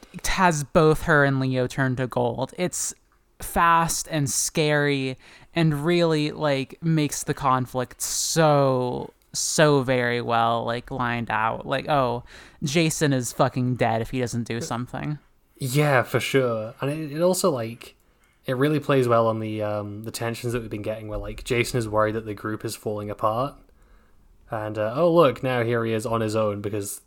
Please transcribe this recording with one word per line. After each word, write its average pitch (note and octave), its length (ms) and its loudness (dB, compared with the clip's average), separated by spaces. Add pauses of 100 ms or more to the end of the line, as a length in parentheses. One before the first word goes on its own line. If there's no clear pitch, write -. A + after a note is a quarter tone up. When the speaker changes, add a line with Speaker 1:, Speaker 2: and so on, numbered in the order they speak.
(280)
Speaker 1:
has F3 360 2
both D#3 400 4
her D3 200 4
and C#3 160 2
Leo B2+ 280 0
turned C3 300 0
to C3 100 -2
gold. B2 500 -2
It's - 360 -4 (460)
fast E3+ 720 2
and C#3+ 200 -2
scary C#3+ 880 0 (360)
and D#3 320 2
really, E3 460 2
like, C#3 500 -2
makes D#3+ 420 0
the D3 100 -4
conflict B2+ 680 -2
so, C#3 1120 2 (200)
so D3 500 4
very A#2+ 380 0
well, A#2 420 2
like, A#2+ 260 -6
lined A#2+ 400 -4
out. A2 360 -2
Like, C#3 240 -4
oh, B2 340 0 (400)
Jason D#3 480 2
is B2+ 220 -2
fucking B2+ 420 0
dead A2+ 260 0
if A2 100 -6
he B2+ 100 -4
doesn't A#2 260 -4
do A#2 140 -4
something. C3+ 580 -6 (380)
Speaker 2:
Yeah, C#3 460 2
for - 180 -2
sure. A#2 600 0
And C3+ 80 -2
it, D3+ 280 -8
it E3 40 -2
also, F#3 300 2
like, A#2 440 -8 (500)
it C3 120 -2
really D3 220 2
plays C3 280 2
well A#2 200 4
on A2 120 -2
the, G#2+ 220 -6
um, G#2 420 -6
the A2+ 80 -10
tensions A#2 420 -6
that B2 80 -4
we've A2 100 -12
been G#2+ 100 -8
getting G#2+ 280 -8
where, G#2 100 -6
like, G#2+ 240 -10
Jason A#2+ 340 -2
is A2 100 -2
worried G#2+ 280 2
that A2 100 -6
the G#2+ 80 -8
group G#2+ 320 -8
is A2 100 -6
falling G#2 360 -6
apart. A2+ 420 -2 (960)
And, G#2+ 280 -6
uh, G#2+ 180 -2
oh, E3 180 2
look, D3 300 4
now B2+ 200 0
here A#2 220 0
he A2+ 80 -2
is A2 120 -2
on A2+ 160 0
his G#2+ 140 -2
own G#2 260 0
because G2+ 460 -6